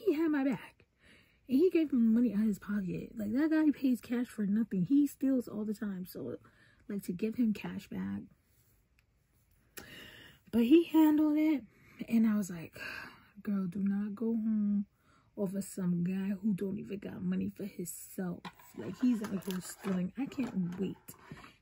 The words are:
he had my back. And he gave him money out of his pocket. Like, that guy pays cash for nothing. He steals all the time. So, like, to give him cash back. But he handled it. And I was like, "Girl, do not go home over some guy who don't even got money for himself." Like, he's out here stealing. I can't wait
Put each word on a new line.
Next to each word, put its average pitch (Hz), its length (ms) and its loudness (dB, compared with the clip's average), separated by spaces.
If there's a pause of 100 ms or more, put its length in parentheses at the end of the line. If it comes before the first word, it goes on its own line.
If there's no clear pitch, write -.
he 359 80 4
had 320 160 2
my 285 140 2
back. - 420 -4 (640)
And 254 80 2
he 349 140 6
gave 320 200 2
him 226 220 4
money 233 220 4
out 208 60 2
of 220 60 2
his 190 120 0
pocket. 190 580 -6
Like, 208 160 -4
that 302 160 2
guy 311 220 4
pays 254 300 0
cash 240 260 -2
for 208 180 -4
nothing. 202 380 0
He 277 240 4
steals 262 400 0
all 214 180 -6
the 214 80 -4
time. 190 320 -6
So, - 320 -10 (500)
like, 202 180 -6
to 220 60 -4
give 214 260 -4
him 220 160 2
cash 185 340 -8
back. 196 340 -6 (2250)
But 226 140 4
he 320 180 8
handled 302 540 6
it. 311 260 2 (440)
And 226 200 4
I 208 100 2
was 185 140 -2
like, 165 280 -12 (640)
"Girl, 196 240 -2
do 180 140 -4
not 196 340 0
go 226 140 -4
home 214 580 0 (500)
over 196 240 -2
some 175 440 -2
guy 190 400 -2
who 214 100 2
don't 196 240 -4
even 202 220 -8
got - 240 -10
money 185 260 -2
for - 160 -10
himself." - 760 -8 (360)
Like, - 240 -8
he's 240 220 2
out - 80 -8
here 185 280 -4
stealing. 185 600 -4
I 285 80 -4
can't 190 520 -4
wait 185 180 -4 (640)